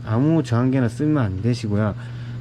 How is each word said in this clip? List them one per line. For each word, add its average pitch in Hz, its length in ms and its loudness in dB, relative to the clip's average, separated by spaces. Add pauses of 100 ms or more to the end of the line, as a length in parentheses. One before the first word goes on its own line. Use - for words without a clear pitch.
아무 143 380 2
저항계나 127 440 2
쓰면 147 300 0
안 95 240 -2
되시고요. 107 520 0 (480)